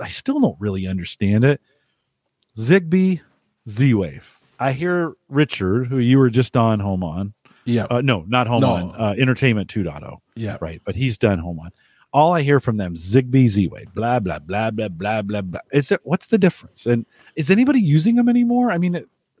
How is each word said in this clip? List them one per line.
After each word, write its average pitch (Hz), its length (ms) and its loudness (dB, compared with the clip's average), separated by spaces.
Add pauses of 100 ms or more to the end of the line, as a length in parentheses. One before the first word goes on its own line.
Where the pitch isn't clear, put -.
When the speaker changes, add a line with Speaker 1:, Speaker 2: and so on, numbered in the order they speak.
Speaker 1:
I - 80 -12
still 277 320 -4
don't 165 200 0
really 95 260 -2
understand 98 580 0
it. 143 160 2 (1000)
Zigbee, 175 640 2 (480)
Z-Wave. 101 720 -2 (200)
I 135 140 -2
hear 170 420 -4 (140)
Richard, 127 580 0
who 131 120 -2
you 127 200 4
were 131 120 6
just 123 260 0
on 113 240 2
Home 95 240 -2
On. 92 280 -6 (320)
Speaker 2:
Yeah. 117 260 -2
Speaker 1:
Uh, 120 100 0
no, 120 260 0
not 123 220 0
Home 120 120 2
Speaker 2:
No. 135 120 4
Speaker 1:
On. 87 240 -4
Uh, 107 220 -2
Entertainment 123 520 0
two 107 120 -4
dot 73 200 -8
oh. - 180 -16 (140)
Speaker 2:
Yeah. 107 260 -8
Speaker 1:
Right, 80 240 -12
but 98 120 -6
he's 123 200 -2
done 101 220 2
Home 82 220 -8
On. 85 100 -16 (420)
All 156 200 4
I 165 100 0
hear 143 160 4
from 117 180 -2
them, 90 200 -4
Zigbee, 123 520 2
Z-Wave, 95 460 -2
blah, 120 240 -2
blah, 85 220 -4
blah, 101 320 -4
blah, 107 160 -6
blah, 101 340 -4
blah, 104 200 -6
blah. 92 180 -10 (120)
Is 139 200 0
it, - 100 0
what's - 240 -4
the 220 120 0
difference? - 480 -2
And 117 200 0 (300)
is 151 140 -2
anybody 247 300 4
using 160 360 2
them 240 120 2
anymore? 240 440 2
I 170 60 -2
mean, 175 180 -2
it, - 120 -12 (320)